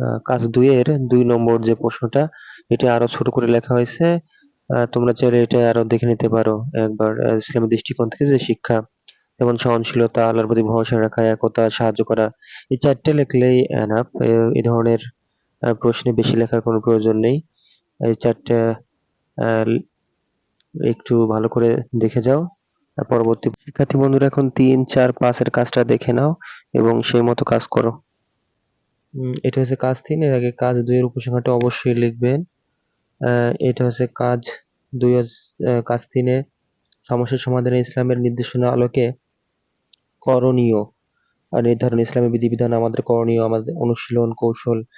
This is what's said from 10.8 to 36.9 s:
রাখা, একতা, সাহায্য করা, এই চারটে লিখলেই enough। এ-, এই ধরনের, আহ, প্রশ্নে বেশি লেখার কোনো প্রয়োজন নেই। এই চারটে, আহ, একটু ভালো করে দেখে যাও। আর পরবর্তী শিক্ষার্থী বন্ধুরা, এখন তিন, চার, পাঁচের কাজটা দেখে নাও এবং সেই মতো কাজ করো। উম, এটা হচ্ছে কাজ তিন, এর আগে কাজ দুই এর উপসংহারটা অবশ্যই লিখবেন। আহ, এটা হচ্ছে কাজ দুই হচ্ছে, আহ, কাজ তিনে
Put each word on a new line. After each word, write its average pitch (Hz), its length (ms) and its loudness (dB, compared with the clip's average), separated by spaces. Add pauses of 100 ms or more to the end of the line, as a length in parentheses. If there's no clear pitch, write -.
রাখা, 110 220 0
একতা, 113 460 0
সাহায্য 110 340 -2
করা, 110 280 -2 (380)
এই 131 80 -2
চারটে 143 360 0
লিখলেই 127 520 2 (180)
enough। 110 400 -4
এ-, 113 320 2
এই 110 80 0
ধরনের, 117 360 0 (640)
আহ, 120 120 0
প্রশ্নে 117 400 -2
বেশি 113 240 0
লেখার 113 240 0
কোনো 113 200 -2
প্রয়োজন 110 360 2
নেই। 120 240 0 (640)
এই 113 100 0
চারটে, 113 540 0 (760)
আহ, 113 360 0 (1040)
একটু 120 420 0
ভালো 110 220 -2
করে 117 280 0 (200)
দেখে 113 240 -2
যাও। 143 260 0 (500)
আর - 60 -4
পরবর্তী 117 460 0
শিক্ষার্থী - 480 -4
বন্ধুরা, 135 300 2
এখন 135 220 0
তিন, 131 360 2
চার, 127 280 2
পাঁচের 123 360 0
কাজটা 123 340 0
দেখে 120 300 0
নাও 143 220 0 (380)
এবং 117 280 2
সেই 120 200 0
মতো 120 240 0
কাজ 117 220 0
করো। 117 340 -2 (1120)
উম, 127 180 -6 (100)
এটা 131 180 0
হচ্ছে 127 140 0
কাজ 131 300 -2
তিন, 156 180 -2
এর 139 100 2
আগে 123 180 0
কাজ 123 260 0
দুই 123 200 2
এর 127 80 2
উপসংহারটা 123 460 -2
অবশ্যই 123 420 0
লিখবেন। 120 500 0 (840)
আহ, 120 320 0
এটা 127 260 0
হচ্ছে 120 300 -2
কাজ 123 320 -2 (480)
দুই 123 200 2
হচ্ছে, - 540 -4
আহ, 120 120 0
কাজ 120 300 -4
তিনে 127 320 0 (600)